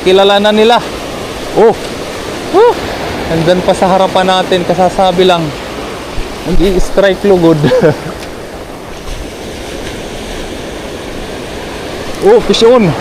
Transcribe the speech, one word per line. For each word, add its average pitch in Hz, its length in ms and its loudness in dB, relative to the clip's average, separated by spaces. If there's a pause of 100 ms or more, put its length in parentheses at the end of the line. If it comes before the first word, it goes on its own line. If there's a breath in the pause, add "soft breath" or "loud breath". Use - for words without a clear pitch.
Kilala 196 400 6
na 214 80 4
nila. 220 320 4 (720)
Oh! 214 160 6 (800)
Oh. 427 220 4 (580)
Nandun 170 320 2
pa - 80 0
sa 190 160 2
harapan 185 400 2
natin, 185 400 0
kasasabi 185 560 2
lang. 175 240 4 (1040)
Nag-i-strike 185 720 4
lugod. 175 400 6
<laughs> 156 600 2 (4000)
Oh, 208 160 6
fish 208 240 0
on. 226 240 6 (140)